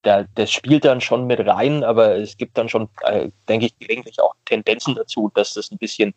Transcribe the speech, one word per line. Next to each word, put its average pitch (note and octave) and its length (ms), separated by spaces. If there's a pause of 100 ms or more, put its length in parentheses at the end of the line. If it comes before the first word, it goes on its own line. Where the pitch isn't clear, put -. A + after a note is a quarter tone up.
da, G2+ 220 (100)
das G#2+ 160
spielt C#3+ 340
dann B2+ 160
schon B2 260
mit A#2 200
rein, B2+ 380
aber A2 320
es G#2 200
gibt - 220
dann A2+ 100
schon, A2 200 (140)
äh, G2 280 (180)
denke A2 180
ich, - 120
gelegentlich A2+ 420
auch - 140 (100)
Tendenzen A2+ 500
dazu, A2 400
dass G#2 200
das - 160
ein G#2 80
bisschen G#2+ 380